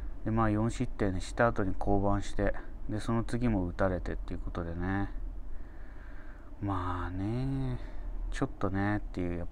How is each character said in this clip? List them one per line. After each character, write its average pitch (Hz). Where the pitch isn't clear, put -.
で、 107
ま 113
あ、 107
四 107
失 120
点 98
し -
た 120
後 107
に 95
降 101
板 101
し -
て、 101
で、 107
そ 117
の 113
次 120
も 95
打 87
た 98
れ 90
て 85
っ 82
て -
い -
う -
こ -
と 87
で 85
ね。 95
ま 92
あ -
ね、 127
ち -
ょ -
っ -
と 98
ね 101
っ -
て -
い 87
う、 85
や 85
っ 85